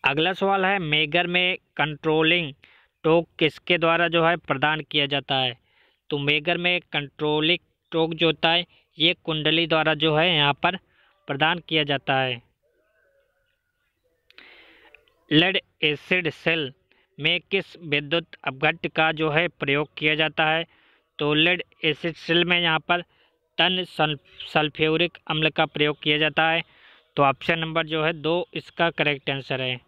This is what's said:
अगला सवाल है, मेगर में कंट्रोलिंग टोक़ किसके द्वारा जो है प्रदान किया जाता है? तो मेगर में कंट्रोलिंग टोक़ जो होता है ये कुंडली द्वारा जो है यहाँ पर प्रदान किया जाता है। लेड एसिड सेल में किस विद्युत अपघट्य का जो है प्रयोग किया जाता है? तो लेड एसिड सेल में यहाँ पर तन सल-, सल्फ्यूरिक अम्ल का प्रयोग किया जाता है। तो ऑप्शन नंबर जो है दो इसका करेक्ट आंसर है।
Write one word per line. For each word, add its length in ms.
अगला 280
सवाल 320
है, 140
मेगर 480
में 320
कंट्रोलिंग 760
टोक़ 260
किसके 400
द्वारा 300
जो 160
है 120
प्रदान 440
किया 260
जाता 280
है? 240
तो 80
मेगर 400
में 220
कंट्रोलिंग 680
टोक़ 240
जो 120
होता 240
है 160
ये 160
कुंडली 420
द्वारा 280
जो 220
है 180
यहाँ 180
पर 240
प्रदान 320
किया 260
जाता 360
है। 220
लेड 260
एसिड 480
सेल 420
में 200
किस 360
विद्युत 500
अपघट्य 440
का 240
जो 180
है 180
प्रयोग 400
किया 160
जाता 320
है? 200
तो 160
लेड 280
एसिड 300
सेल 300
में 160
यहाँ 180
पर 220
तन 260
सल-, 340
सल्फ्यूरिक 680
अम्ल 200
का 160
प्रयोग 360
किया 160
जाता 320
है। 120
तो 60
ऑप्शन 360
नंबर 280
जो 180
है 80
दो 420
इसका 360
करेक्ट 400
आंसर 300
है। 280